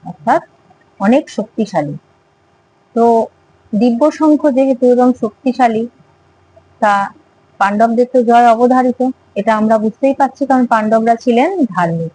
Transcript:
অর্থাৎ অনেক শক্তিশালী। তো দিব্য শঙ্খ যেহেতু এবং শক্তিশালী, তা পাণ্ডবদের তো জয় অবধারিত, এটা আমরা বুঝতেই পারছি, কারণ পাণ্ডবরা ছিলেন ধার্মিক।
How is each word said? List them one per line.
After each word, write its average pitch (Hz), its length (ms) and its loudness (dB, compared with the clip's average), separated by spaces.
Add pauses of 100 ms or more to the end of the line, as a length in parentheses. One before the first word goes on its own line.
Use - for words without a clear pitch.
অর্থাৎ 226 360 -4 (580)
অনেক 240 300 0
শক্তিশালী। 170 680 -6 (1000)
তো 233 100 2 (680)
দিব্য 233 280 0 (100)
শঙ্খ 302 300 0 (160)
যেহেতু 269 340 0
এবং 247 160 2 (140)
শক্তিশালী, 233 640 -2 (960)
তা 208 140 0 (680)
পাণ্ডবদের 226 520 0
তো 254 120 2
জয় 233 300 4
অবধারিত, 247 480 0 (380)
এটা 208 160 -2
আমরা 214 220 0
বুঝতেই 220 420 -2
পারছি, 269 260 -2
কারণ 254 200 2
পাণ্ডবরা 226 500 0
ছিলেন 247 340 0 (160)
ধার্মিক। 170 500 -4